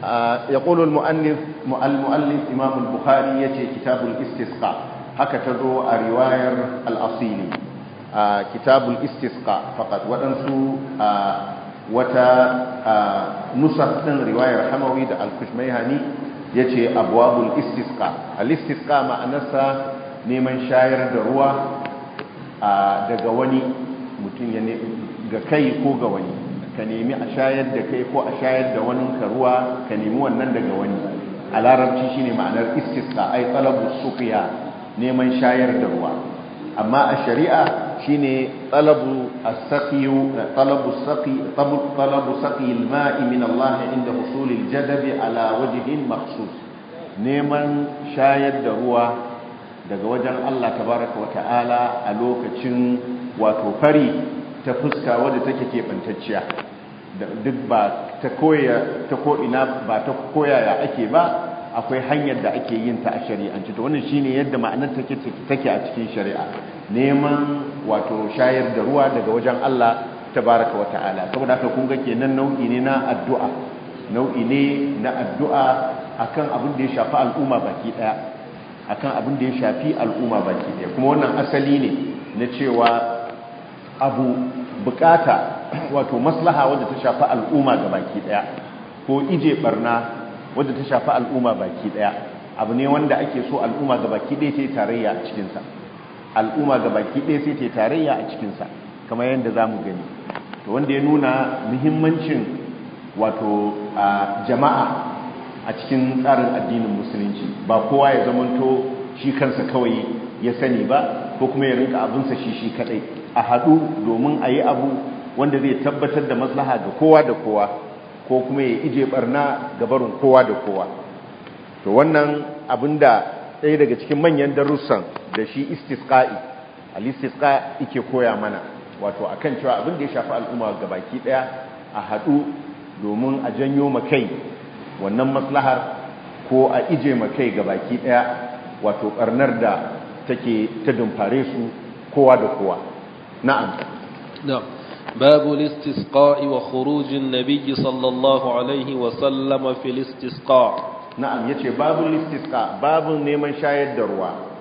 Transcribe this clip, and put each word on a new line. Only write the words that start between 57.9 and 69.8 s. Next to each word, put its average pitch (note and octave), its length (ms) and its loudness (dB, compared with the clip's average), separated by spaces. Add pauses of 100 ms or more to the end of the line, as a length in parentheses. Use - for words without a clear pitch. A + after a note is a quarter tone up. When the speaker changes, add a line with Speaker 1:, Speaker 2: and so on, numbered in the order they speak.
Speaker 1:
ta - 160 -6
koya, C#3+ 720 2
ta C#3+ 160 -2
ko D3 240 2
ina, B2+ 400 0
ba A2 160 0
ta - 80 -4 (240)
koyaya C3 480 4
ake - 240 -2
ba, E3 720 0
akwai B2 240 -2
hanyar C#3 400 0
da G#2+ 160 0
ake - 160 -4
yin A2+ 300 -2
ta A#2 100 0
a A2 140 -4
shari'ance. G2 480 -6
To A2 100 -4
wannan D3 240 0
shine C#3 240 0
yadda C#3 240 0
ma'anar B2 400 -2
take, C3 160 -4
take, - 320 -8
take C3 240 0
a - 240 -2
cikin A2+ 160 -4
shari'a. G2 360 -4 (440)
Neman C#3+ 960 0
wato G#2+ 480 -2
shayar B2+ 400 2
da A2 80 0
ruwa C3+ 320 4
daga G#2+ 160 0
wajen A#2+ 320 2
Allah A#2+ 480 2 (240)